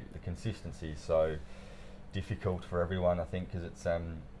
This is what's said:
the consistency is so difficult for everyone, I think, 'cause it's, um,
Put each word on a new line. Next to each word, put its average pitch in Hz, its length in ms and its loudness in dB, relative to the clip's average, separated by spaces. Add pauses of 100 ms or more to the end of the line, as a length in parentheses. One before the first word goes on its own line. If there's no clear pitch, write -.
(120)
the 82 80 -10
consistency 87 680 -4
is 76 100 -4
so 80 380 6 (760)
difficult 92 540 0
for 87 160 2
everyone, 87 400 4
I - 20 2
think, 90 280 -2
'cause 87 120 -2
it's, - 220 -6
um, 85 320 2 (240)